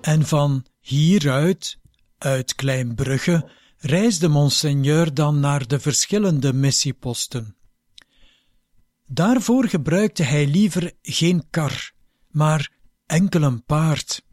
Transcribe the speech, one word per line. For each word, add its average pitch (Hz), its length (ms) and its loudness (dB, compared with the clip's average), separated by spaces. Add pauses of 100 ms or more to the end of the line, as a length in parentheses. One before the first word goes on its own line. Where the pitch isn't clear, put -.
(100)
En 156 160 2
van 143 400 0 (140)
hieruit, 151 960 0 (400)
uit 131 360 -4
Klein 131 400 -4
Brugge, 135 560 -2 (280)
reisde 180 500 0
monseigneur 147 880 2
dan 147 260 2
naar 143 260 -2
de 135 140 -2
verschillende 151 720 0
missieposten. 127 1040 -4 (1500)
Daarvoor 226 600 2
gebruikte 170 540 0
hij 147 240 2
liever 175 460 0 (100)
geen 170 480 0
kar, - 420 -4 (360)
maar 151 440 0 (340)
enkel 170 360 2
een 127 220 0
paard. 151 680 -2